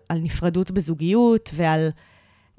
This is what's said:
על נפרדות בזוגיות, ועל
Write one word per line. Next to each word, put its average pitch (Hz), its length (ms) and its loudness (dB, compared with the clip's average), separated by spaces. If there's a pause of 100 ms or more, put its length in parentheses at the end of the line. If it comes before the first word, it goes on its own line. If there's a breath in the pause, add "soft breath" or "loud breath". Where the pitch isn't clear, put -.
על 165 100 -2
נפרדות 175 520 -2
בזוגיות, 190 800 2
ועל 160 360 0 (680 soft breath)